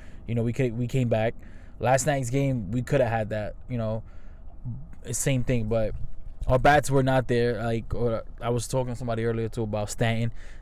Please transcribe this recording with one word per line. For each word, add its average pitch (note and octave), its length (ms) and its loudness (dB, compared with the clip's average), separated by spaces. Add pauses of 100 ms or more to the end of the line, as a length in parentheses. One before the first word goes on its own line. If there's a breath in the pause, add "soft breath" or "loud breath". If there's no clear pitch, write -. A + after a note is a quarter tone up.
(280 loud breath)
you A#2 60 -4
know, A#2 80 0
we A#2+ 100 0
could, A#2+ 260 0
we B2 80 0
came B2 220 0
back. A2+ 260 2 (460 loud breath)
Last B2 260 4
night's C#3 240 0
game, C3 400 0
we B2 120 0
coulda C3 260 4
had A2 220 0
that, G#2+ 240 -4 (140)
you B2 100 -4
know, A2 240 -2 (1080 soft breath)
same B2+ 340 0
thing, A#2+ 200 2
but A2+ 300 2 (520)
our B2+ 120 6
bats D3 320 6
were C#3 120 6
not C3 260 4
there. A#2+ 340 2
Like, A#2 320 -2
or A2+ 280 0 (180)
I A#2+ 100 -2
was A#2+ 180 0
talking B2+ 240 -2
to A2 60 -6
somebody A2+ 260 -2
earlier A2+ 240 0
too A#2 160 -4
about G#2+ 260 -2
Stanton. A#2 400 2 (320 loud breath)